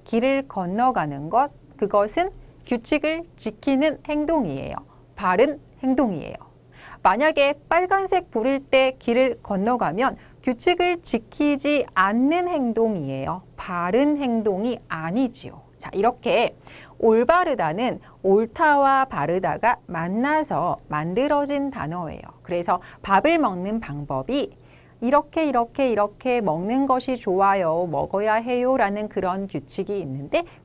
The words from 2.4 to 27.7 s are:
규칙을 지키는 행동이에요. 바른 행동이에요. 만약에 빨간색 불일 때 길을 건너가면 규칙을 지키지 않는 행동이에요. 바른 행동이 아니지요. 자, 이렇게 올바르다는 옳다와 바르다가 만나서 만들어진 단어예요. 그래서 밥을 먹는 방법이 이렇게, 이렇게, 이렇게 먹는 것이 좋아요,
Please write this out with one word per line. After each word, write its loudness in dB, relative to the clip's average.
규칙을 -2
지키는 0
행동이에요. -2
바른 2
행동이에요. 0
만약에 4
빨간색 2
불일 0
때 4
길을 2
건너가면 -2
규칙을 0
지키지 0
않는 0
행동이에요. -4
바른 0
행동이 -2
아니지요. -6
자, -16
이렇게 0
올바르다는 2
옳다와 4
바르다가 0
만나서 -2
만들어진 -2
단어예요. -8
그래서 -2
밥을 4
먹는 -2
방법이 -6
이렇게, 2
이렇게, 0
이렇게 0
먹는 0
것이 0
좋아요, 2